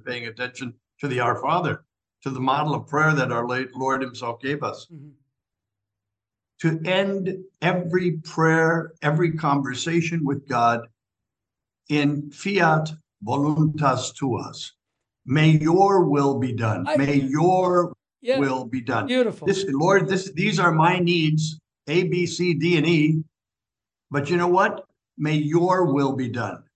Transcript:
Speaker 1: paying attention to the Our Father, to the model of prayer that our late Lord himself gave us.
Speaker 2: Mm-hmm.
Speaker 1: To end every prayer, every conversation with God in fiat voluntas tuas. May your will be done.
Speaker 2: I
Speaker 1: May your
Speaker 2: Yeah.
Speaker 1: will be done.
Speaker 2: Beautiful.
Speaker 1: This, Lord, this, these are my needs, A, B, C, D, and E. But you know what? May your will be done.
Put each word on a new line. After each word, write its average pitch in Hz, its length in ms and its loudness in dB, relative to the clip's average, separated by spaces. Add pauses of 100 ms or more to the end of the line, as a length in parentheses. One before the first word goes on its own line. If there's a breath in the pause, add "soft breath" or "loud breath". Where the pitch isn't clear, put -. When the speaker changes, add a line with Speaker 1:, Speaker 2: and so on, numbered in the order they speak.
Speaker 1:
paying 120 260 -10
attention 120 480 -10 (260)
to 147 80 -6
the 123 120 -4
Our 117 200 0
Father, 156 440 -2 (380)
to 139 80 -6
the 127 100 -6
model 139 340 0
of 113 120 -6
prayer 156 280 2
that 127 160 0
our 120 160 -2
late 127 300 -4
Lord 135 260 -2
himself 117 380 -8
gave 135 220 -6
us. 95 300 -8
Speaker 2:
Mm-hmm. 147 180 -20 (1500)
Speaker 1:
To 160 240 0
end 190 520 -2 (260)
every 180 560 0
prayer, 160 760 0 (100)
every 160 300 0
conversation 160 920 -2
with - 240 -4
God 117 320 2 (1080)
in 147 420 0
fiat 165 600 0 (340)
voluntas 147 880 0
tuas. - 580 -6 (520)
May 156 260 4
your 175 540 4
will 143 340 2
be 123 140 -2
done. 107 360 -2
Speaker 2:
I 151 80 0
Speaker 1:
May 143 240 2
your 175 720 2 (280)
Speaker 2:
Yeah. 262 200 -2
Speaker 1:
will 131 240 -2
be 131 160 -6
done. 113 260 -4
Speaker 2:
Beautiful. 240 400 -2
Speaker 1:
This, 196 220 0
Lord, 160 400 2
this, 185 240 -2
these 185 260 -2
are 175 140 4
my 170 260 4
needs, 156 640 0 (260)
A, 175 220 2
B, 180 180 0
C, 175 280 -2
D, 165 220 2
and 147 100 2
E. 160 360 4 (880)
But 143 180 -4
you 175 80 2
know 175 120 2
what? 190 360 2 (320)
May 151 200 -2
your 170 560 2
will 139 240 2
be 123 120 -4
done. 104 360 -8 (120)